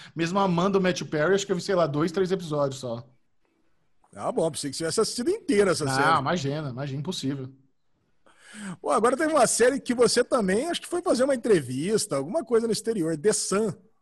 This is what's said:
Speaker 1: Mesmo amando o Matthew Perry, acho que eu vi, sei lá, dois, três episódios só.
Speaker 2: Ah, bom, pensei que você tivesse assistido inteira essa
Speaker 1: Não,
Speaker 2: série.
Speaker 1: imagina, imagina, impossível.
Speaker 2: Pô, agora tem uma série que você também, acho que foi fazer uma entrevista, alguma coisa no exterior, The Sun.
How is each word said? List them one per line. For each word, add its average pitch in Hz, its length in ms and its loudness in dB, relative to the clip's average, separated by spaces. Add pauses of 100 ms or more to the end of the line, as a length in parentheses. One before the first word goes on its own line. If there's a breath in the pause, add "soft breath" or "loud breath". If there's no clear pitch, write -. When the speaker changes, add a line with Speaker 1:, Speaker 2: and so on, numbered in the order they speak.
(160 loud breath)
Speaker 1:
Mesmo 170 240 -2
amando 190 400 2
o - 20 2
Matthew 175 260 0
Perry, 160 280 2
acho 196 100 0
que - 60 -4
eu 180 60 0
vi, 170 40 -6
sei 196 140 -2
lá, 175 100 4
dois, 151 260 0
três 185 200 0
episódios 151 480 -2
só. 120 260 -8 (1080)
Speaker 2:
Ah, 110 160 -6
bom, 180 180 0
pensei 143 220 -8
que - 60 -10
você 165 60 -6
tivesse 165 180 0
assistido 240 280 -2
inteira 208 420 2
essa 147 140 -2
Speaker 1:
Não, 131 80 0
Speaker 2:
série. 147 260 4
Speaker 1:
imagina, 143 500 -2
imagina, 135 300 -6
impossível. 139 500 -6 (1300 loud breath)
Speaker 2:
Pô, - 100 -2
agora 247 260 2
tem 320 100 0
uma 294 200 4
série 254 320 2
que 247 140 -4
você 240 300 4
também, 233 460 0
acho 339 100 -4
que - 80 -14
foi 349 140 -4
fazer 285 220 2
uma 269 120 2
entrevista, 165 800 0
alguma 170 300 -4
coisa 226 220 2
no 220 40 -2
exterior, 175 460 -2
The 208 160 2
Sun. 202 400 0 (280)